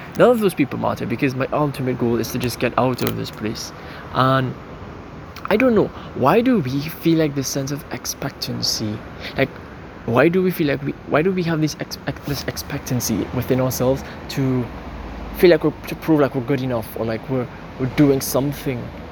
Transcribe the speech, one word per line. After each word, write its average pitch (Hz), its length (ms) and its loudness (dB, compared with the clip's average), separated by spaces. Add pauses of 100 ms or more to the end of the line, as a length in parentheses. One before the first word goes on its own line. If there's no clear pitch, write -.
(180)
none 208 140 8
of 226 100 2
those 190 140 2
people 131 240 0
matter 110 260 -2
because 123 280 0
my 131 200 -2
ultimate 135 440 0
goal 120 220 2
is 113 140 -2
to 123 60 -2
just 123 200 -2
get 120 180 0
out 120 260 2
of 110 120 -2
this 113 160 -6
place. - 400 -6 (420)
And 131 400 2 (960)
I 208 80 4
don't 240 180 6
know. 170 120 6 (280)
Why 151 260 6
do 240 180 4
we 139 220 0
feel, 165 380 2
like, 147 160 2
this 135 120 -2
sense 139 240 -2
of 143 220 -6
expectancy? - 1040 -4 (400)
Like, 135 120 2 (560)
why 123 220 6
do 180 140 4
we 185 100 4
feel 170 160 0
like 139 160 0
we, 143 80 -4 (160)
why 160 140 4
do 190 100 2
we 185 120 0
have 160 180 0
this 151 180 0
ex-, - 180 -8 (100)
ex-, - 200 -8
this 143 180 -4
expectancy 120 880 -4
within 127 260 2
ourselves 131 420 2 (260)
to 131 360 0 (720)
feel 180 140 10
like 156 120 6
we're, - 240 0
to - 80 -6
prove, 156 240 2
like, 135 140 4
we're 135 80 0
good 127 200 0
enough 120 360 -4
or, 113 80 -2
like, 113 240 -4
we're, 127 180 0 (320)
we're 127 160 -2
doing 135 260 6
something 135 640 -2 (280)